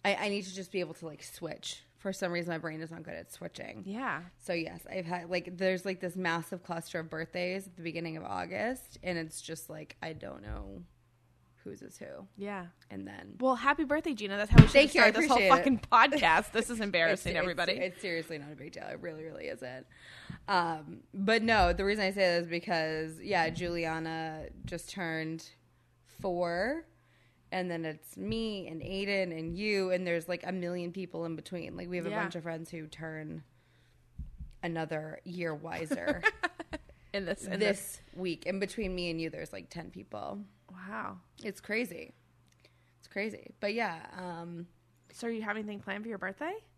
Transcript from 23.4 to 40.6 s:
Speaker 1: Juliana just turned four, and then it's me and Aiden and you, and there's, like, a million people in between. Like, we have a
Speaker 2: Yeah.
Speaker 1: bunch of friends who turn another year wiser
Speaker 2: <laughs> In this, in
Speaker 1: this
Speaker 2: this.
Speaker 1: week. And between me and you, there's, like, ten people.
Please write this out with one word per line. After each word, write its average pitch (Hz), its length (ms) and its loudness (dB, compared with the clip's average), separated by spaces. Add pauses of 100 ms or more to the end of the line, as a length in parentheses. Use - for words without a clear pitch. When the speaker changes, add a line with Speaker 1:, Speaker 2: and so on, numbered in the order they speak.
Speaker 1:
Juliana 160 1000 -4 (180)
just - 240 -8
turned 160 580 -4 (720)
four, 185 640 0 (680)
and 180 200 -2
then 165 160 -4
it's 156 320 -10
me 214 500 -4
and 160 140 -8
Aiden 190 520 0
and 165 220 -4
you, 196 340 2
and 180 160 2
there's, 170 220 0
like, 175 180 -4
a 180 60 -2
million 175 400 -2
people 170 320 -6
in 165 100 -4
between. 170 440 -8
Like, 175 100 -8
we 180 80 -4
have 180 80 -2
a 202 60 -2
Speaker 2:
Yeah. 214 140 -2
Speaker 1:
bunch 180 100 -6
of 165 80 -6
friends 165 280 -6
who 160 180 -10
turn 160 540 -10 (1200)
another 160 600 -4
year 170 300 -4
wiser 165 720 -2
Speaker 2:
<laughs> - 880 -6
In 196 120 -2
this, - 180 -4
in 196 160 -2
Speaker 1:
this 202 180 4
Speaker 2:
this. - 220 -12 (160)
Speaker 1:
week. 175 280 -4
And 190 140 0
between 190 360 -2
me 175 140 -2
and 165 120 -2
you, 160 100 -2
there's, - 220 -10
like, - 180 -14
ten 170 200 -10
people. - 500 -8 (320)